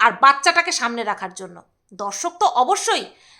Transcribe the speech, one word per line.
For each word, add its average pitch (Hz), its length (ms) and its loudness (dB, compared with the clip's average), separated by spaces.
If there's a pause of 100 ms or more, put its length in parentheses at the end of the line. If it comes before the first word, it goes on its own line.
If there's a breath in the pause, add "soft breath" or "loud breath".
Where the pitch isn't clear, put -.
আর 220 120 4
বাচ্চাটাকে 330 600 2
সামনে 233 320 -4
রাখার 190 300 -8
জন্য। 175 280 -18 (320)
দর্শক 202 460 -8
তো 415 60 4
অবশ্যই, 294 580 0 (360 soft breath)